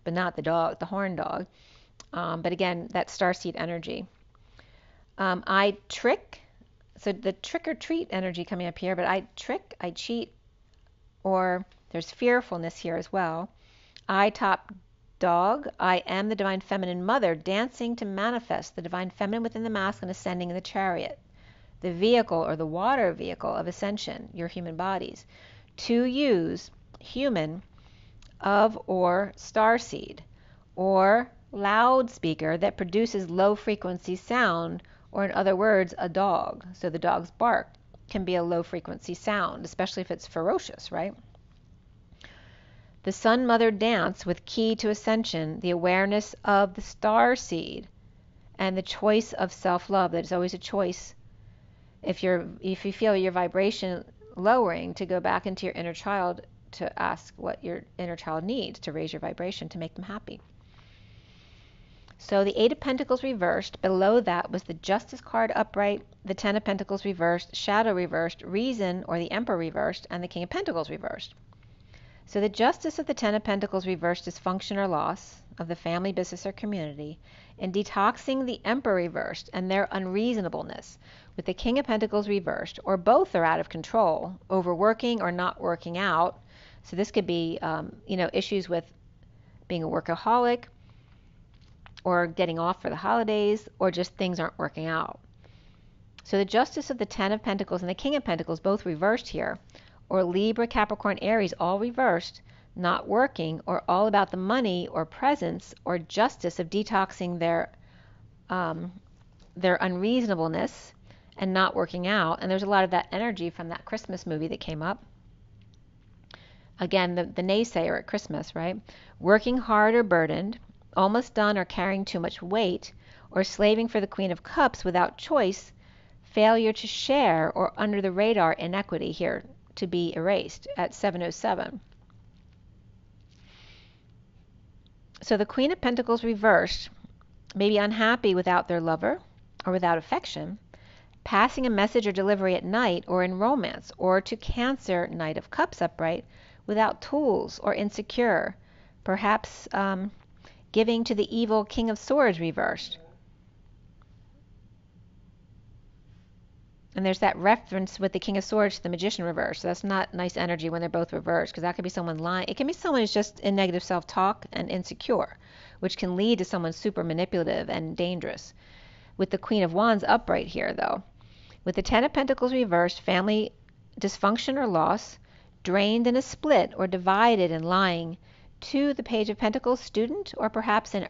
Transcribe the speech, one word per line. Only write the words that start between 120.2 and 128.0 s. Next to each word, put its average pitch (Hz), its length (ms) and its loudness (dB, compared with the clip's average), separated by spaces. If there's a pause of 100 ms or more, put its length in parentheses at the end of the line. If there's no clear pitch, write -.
almost 208 380 2
done 208 240 2
or 180 80 0
carrying 196 400 -2
too - 120 -4
much 170 220 -6
weight, 185 520 0 (380)
or 190 140 2
slaving 220 440 4
for 220 120 0
the 196 60 0
Queen 190 260 -2
of 175 100 -8
Cups - 420 2
without 180 340 2
choice, 220 520 0 (520)
failure 220 500 4
to 220 140 -8
share, 208 640 4
or - 240 0
under 208 240 0